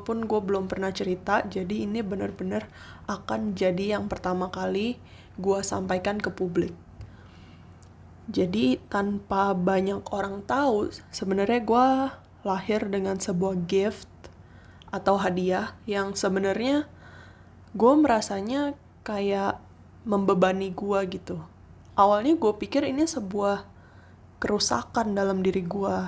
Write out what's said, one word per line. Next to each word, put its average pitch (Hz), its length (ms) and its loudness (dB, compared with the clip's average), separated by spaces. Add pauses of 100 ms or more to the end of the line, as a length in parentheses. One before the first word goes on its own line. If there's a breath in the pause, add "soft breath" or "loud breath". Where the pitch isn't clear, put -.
pun 226 240 -4
gue 214 120 2
belum 190 280 -2
pernah 190 240 -4
cerita. 190 480 0
Jadi 202 480 -4
ini 220 160 -4
benar-benar 202 640 -4 (400 loud breath)
akan 214 480 -4
jadi 196 400 0
yang 202 80 -6
pertama 185 480 -4
kali 190 400 -2 (440 loud breath)
gue 190 280 0
sampaikan 196 560 -2
ke 196 80 -2
publik. 180 400 0 (1600 loud breath)
Jadi 214 480 2 (160)
tanpa 202 640 0
banyak 190 560 0
orang 196 320 -6
tahu, 247 480 0 (160)
sebenarnya 196 560 0
gue 240 240 4 (560)
lahir 208 400 -2
dengan 196 320 -2
sebuah 190 480 0
gift 196 440 0 (840 loud breath)
atau 190 240 2
hadiah 185 560 0 (160)
yang 202 240 0
sebenarnya 202 720 2 (880 loud breath)
gue 220 240 6
merasanya 254 800 2 (240)
kayak 196 560 -2 (480)
membebani 190 720 2
gue 202 320 0
gitu. 180 320 -8 (560)
Awalnya 208 400 6
gue 220 160 4
pikir 214 320 -2
ini 277 240 2
sebuah 202 560 -2 (800 loud breath)
kerusakan 214 720 0
dalam 196 240 2
diri 185 240 0
gue. 196 320 -2 (120)